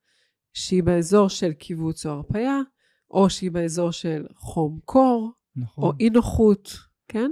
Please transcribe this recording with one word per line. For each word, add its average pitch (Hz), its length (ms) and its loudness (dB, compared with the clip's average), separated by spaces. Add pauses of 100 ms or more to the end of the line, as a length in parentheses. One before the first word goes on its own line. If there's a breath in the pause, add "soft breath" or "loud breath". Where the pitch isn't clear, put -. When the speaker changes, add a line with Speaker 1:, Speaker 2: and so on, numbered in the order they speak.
(540)
Speaker 1:
שהיא - 280 -2
באזור 175 460 4
של 185 240 -2
קיבוץ 160 540 -8
או 151 40 -4
הרפייה, 214 500 -4 (500)
או 190 200 4
שהיא 185 200 -6
באזור 170 400 -2
של 160 440 -6
חום, 156 500 -4
קור, 240 480 2 (240)
Speaker 2:
נכון. 127 280 -6
Speaker 1:
או 160 160 2
אי 226 100 4
נוחות. 220 680 2 (300)
כן, 233 240 -2